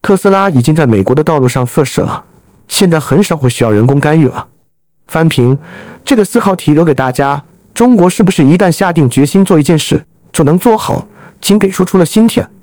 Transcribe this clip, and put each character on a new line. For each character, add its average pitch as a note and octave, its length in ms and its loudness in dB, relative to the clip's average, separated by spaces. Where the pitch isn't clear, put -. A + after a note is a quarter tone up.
特 G3 160 0
斯 G3 140 0
拉 G3 180 0
已 C3 120 0
经 D#3 140 0
在 D#3 120 0
美 G#2 160 0
国 A#2+ 100 0
的 D3+ 100 0
道 D#3 140 0
路 B2+ 100 0
上 B2+ 180 -2
测 - 200 -2
试 - 160 -6
了， - 240 -8
现 F#3+ 220 0
在 D#3+ 100 0
很 E3 240 0
少 E3+ 140 -4
会 C3 120 0
需 - 140 -2
要 A2+ 60 0
人 G#2+ 160 2
工 C#3 140 2
干 D3+ 200 2
预 C#3 80 2
了。 - 200 -8
翻 E3 220 0
评， B2+ 280 0
这 C#4 120 0
个 G#3 100 2
思 A#3 140 -2
考 G3 160 -2
题 D3+ 180 -2
留 D#3 100 2
给 D#3 100 2
大 C3 180 -2
家： C#3+ 320 -4
中 B3 220 2
国 F3 140 4
是 G#3 140 -2
不 F#3 80 2
是 E3 120 0
一 D3+ 140 4
旦 F#3 140 2
下 F3+ 220 -2
定 D3 160 0
决 C3+ 160 0
心 F#3+ 180 0
做 F3 160 2
一 C#3+ 40 0
件 D#3+ 140 0
事， - 260 -4
就 E3 120 -2
能 D3+ 140 2
做 A3 200 0
好？ - 300 -6
请 G#3 180 0
给 G3 100 0
出 F#3+ 140 -4
除 F#3 140 -2
了 F3 80 2
芯 A3 220 2
片 - 200 -2